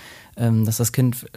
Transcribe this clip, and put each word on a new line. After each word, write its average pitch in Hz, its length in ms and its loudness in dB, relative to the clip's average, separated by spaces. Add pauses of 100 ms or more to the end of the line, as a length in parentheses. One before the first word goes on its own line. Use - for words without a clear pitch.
(360)
ähm, 113 300 2
dass 110 100 -2
das 113 160 0
Kind 127 240 2
f-, - 100 -14 (100)